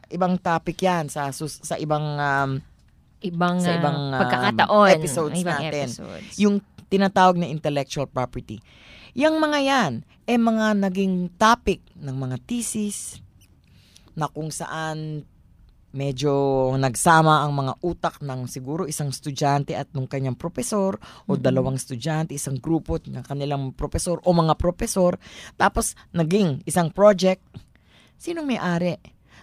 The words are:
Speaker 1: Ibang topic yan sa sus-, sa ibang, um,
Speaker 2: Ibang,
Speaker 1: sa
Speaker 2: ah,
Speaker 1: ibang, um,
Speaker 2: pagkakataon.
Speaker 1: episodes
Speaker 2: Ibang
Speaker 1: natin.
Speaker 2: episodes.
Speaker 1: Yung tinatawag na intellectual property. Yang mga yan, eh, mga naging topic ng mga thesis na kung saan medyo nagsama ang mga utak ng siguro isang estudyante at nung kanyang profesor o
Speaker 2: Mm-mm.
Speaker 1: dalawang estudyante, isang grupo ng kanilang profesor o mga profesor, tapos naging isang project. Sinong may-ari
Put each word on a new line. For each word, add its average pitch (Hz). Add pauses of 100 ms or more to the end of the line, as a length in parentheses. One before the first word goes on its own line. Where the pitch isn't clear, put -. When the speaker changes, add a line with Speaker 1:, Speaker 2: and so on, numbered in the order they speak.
Speaker 1:
Ibang 180
topic 165
yan 175
sa 143
sus-, 143
sa -
ibang, 151 (100)
um, 139 (600)
Speaker 2:
Ibang, 175
Speaker 1:
sa 175
Speaker 2:
ah, 170
Speaker 1:
ibang, 143 (100)
um, 135
Speaker 2:
pagkakataon. 127
Speaker 1:
episodes 156
Speaker 2:
Ibang 175
Speaker 1:
natin. 147
Speaker 2:
episodes. -
Speaker 1:
Yung 202 (320)
tinatawag 190
na 170
intellectual 143
property. 123 (540)
Yang 311
mga 302
yan, 269 (320)
eh, 233
mga 226 (140)
naging 185
topic 220 (100)
ng 135
mga 127
thesis 220 (920)
na 156
kung 156
saan 156 (680)
medyo 139 (420)
nagsama 151
ang 147
mga 135
utak 170
ng 127
siguro 139
isang 147
estudyante 143
at -
nung 131
kanyang 135
profesor 196 (320)
o 202
Speaker 2:
Mm-mm. 135
Speaker 1:
dalawang 131
estudyante, 156
isang 139
grupo 160
ng 131
kanilang 139
profesor 160
o 180
mga 165
profesor, 180 (360)
tapos - (120)
naging 170
isang 165
project. 185 (760)
Sinong 330
may-ari 180 (400)